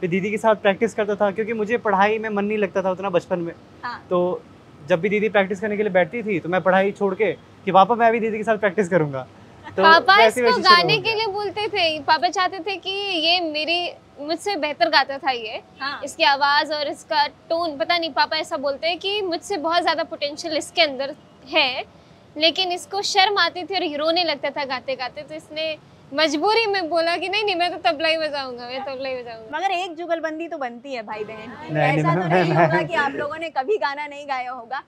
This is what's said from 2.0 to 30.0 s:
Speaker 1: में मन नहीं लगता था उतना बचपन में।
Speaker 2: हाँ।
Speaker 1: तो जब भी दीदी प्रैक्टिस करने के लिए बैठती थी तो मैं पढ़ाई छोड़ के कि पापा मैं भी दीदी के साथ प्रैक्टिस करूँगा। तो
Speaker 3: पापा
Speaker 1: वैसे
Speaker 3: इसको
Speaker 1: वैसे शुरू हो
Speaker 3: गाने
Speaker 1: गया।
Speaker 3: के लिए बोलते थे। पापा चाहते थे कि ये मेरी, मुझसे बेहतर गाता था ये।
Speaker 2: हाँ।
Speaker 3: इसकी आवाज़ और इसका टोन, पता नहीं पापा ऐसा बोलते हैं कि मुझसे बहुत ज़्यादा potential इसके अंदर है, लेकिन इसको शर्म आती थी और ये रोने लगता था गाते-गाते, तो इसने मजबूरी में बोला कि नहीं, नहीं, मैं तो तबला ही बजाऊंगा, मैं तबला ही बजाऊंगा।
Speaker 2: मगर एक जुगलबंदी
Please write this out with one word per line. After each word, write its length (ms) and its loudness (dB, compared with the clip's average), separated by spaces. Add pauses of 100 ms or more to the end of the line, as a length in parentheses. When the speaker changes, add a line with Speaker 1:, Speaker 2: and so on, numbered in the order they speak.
Speaker 1:
में 120 -4
मन 160 -2
नहीं 120 -2
लगता 240 0
था 100 0
उतना 180 -4
बचपन 300 0
में। 140 -6 (300)
Speaker 2:
हाँ। 260 -10
Speaker 1:
तो 320 0 (480)
जब 100 4
भी 100 0
दीदी 200 2
प्रैक्टिस 300 2
करने 180 -4
के 60 0
लिए 80 0
बैठती 320 2
थी 160 -2
तो 100 -8
मैं 120 0
पढ़ाई 300 4
छोड़ 240 -2
के 180 0
कि 380 -8
पापा 240 8
मैं 160 4
भी 80 2
दीदी 180 -2
के 60 -4
साथ 140 2
प्रैक्टिस 320 0
करूँगा। 380 0 (500)
तो 60 2
Speaker 3:
पापा 340 8
Speaker 1:
वैसे 100 8
Speaker 3:
इसको 140 0
Speaker 1:
वैसे 220 2
शुरू 120 8
हो 0 -
Speaker 3:
गाने 220 4
Speaker 1:
गया। 140 -2
Speaker 3:
के 60 0
लिए 100 0
बोलते 400 -4
थे। 320 0
पापा 300 2
चाहते 300 -2
थे 160 -4
कि 440 -4
ये 200 2
मेरी, 520 -2 (280)
मुझसे 360 -4
बेहतर 340 0
गाता 280 4
था 140 -2
ये। 300 -6 (200)
Speaker 2:
हाँ। 220 -8
Speaker 3:
इसकी 200 -2
आवाज़ 500 4
और 140 -4
इसका 400 -2
टोन, 500 -4
पता 200 0
नहीं 160 -4
पापा 240 0
ऐसा 200 -4
बोलते 300 -4
हैं 120 -2
कि 220 -4
मुझसे 360 -4
बहुत 240 0
ज़्यादा 220 0
potential 540 -6
इसके 240 -2
अंदर 340 -2 (320)
है, 380 0 (520)
लेकिन 340 2
इसको 300 -6
शर्म 360 2
आती 260 0
थी 120 -6
और 80 0
ये 140 -4
रोने 260 0
लगता 260 -2
था 160 -6
गाते-गाते, 560 -8
तो 140 -14
इसने 420 -8 (360)
मजबूरी 520 2
में 240 -2
बोला 280 0
कि 120 -4
नहीं, 140 -2
नहीं, 120 0
मैं 220 0
तो 140 0
तबला 160 -2
ही 100 2
बजाऊंगा, 500 -6
मैं 180 -8
तबला 240 -6
ही 60 -6
बजाऊंगा। 420 -10
Speaker 2:
मगर 140 -2
एक 240 -4
जुगलबंदी 520 -4